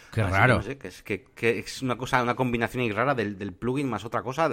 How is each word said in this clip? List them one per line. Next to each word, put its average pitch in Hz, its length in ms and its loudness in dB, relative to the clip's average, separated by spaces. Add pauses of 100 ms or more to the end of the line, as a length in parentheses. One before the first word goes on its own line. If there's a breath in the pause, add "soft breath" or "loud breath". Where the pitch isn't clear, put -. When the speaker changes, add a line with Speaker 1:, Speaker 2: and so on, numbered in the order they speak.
(120)
Speaker 1:
Qué 110 100 0
Speaker 2:
Así 95 120 0
que 98 40 4
Speaker 1:
raro. 117 200 8
Speaker 2:
no - 40 0
sé, - 160 -8
que 92 120 -12
es, - 120 -16
que, - 320 -6
que 113 260 2
es - 220 -10
una 123 140 -2
cosa, 123 260 0
una 120 140 2
combinación 120 480 0
ahí 113 80 0
rara 127 240 0
del, 104 220 -2
del 98 160 -8
plugin 127 360 -2
más 107 140 -4
otra 117 180 -4
cosa. 135 320 0